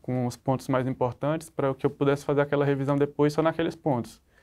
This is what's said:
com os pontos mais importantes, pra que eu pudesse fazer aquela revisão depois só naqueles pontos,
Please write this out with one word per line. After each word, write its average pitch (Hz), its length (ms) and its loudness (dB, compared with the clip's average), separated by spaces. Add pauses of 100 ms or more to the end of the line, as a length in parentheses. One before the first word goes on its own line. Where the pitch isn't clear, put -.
com 127 240 -4
os 120 100 -6
pontos - 320 -2
mais 131 180 0
importantes, 139 640 -2
pra 135 260 -2
que - 120 -4
eu 139 40 4
pudesse 139 360 0
fazer 143 160 2
aquela 143 200 0
revisão 139 320 0
depois 143 380 2
só 156 80 0
naqueles 165 340 0
pontos, - 460 -4 (220)